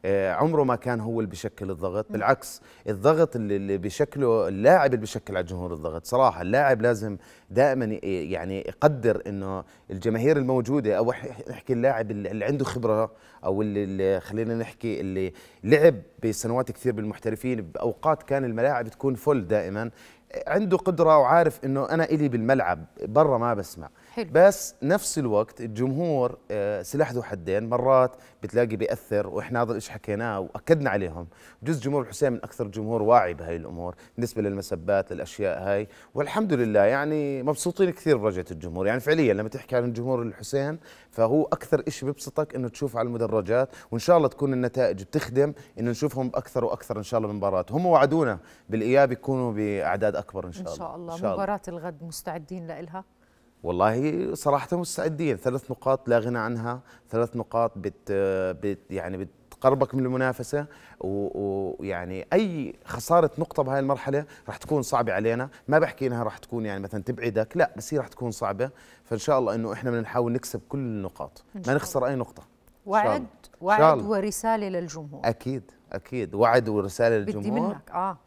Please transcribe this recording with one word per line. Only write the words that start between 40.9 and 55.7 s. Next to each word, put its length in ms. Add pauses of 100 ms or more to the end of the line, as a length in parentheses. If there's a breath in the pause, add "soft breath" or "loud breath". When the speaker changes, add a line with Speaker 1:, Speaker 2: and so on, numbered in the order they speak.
Speaker 1:
فهو 320
أكثر 440
إشي 180
بيبسطك 500
إنه 120
تشوف 300
على 100
المدرجات، 600 (220 loud breath)
وإن 80
شاء 180
الله 100
تكون 260
النتائج 500
بتخدم 500 (260 loud breath)
إنه 120
نشوفهم 380
بأكثر 360
وأكثر 320
إن 60
شاء 140
الله 120
من 60
مباريات. 360
هم 140
وعدونا 540 (300 loud breath)
بالإياب 420
يكونوا 400
بأعداد 640
أكبر 300
إن 60
شاء 100
Speaker 2:
إن 60
Speaker 1:
الله. 100
Speaker 2:
شاء 180
الله. 180
Speaker 1:
إن 60
شاء 120
الله. 120
Speaker 2:
مباراة 240
الغد 360
مستعدين 640
لإلها؟ 360 (600 soft breath)
Speaker 1:
والله 720
صراحة 440
مستعدين، 600
ثلاث 340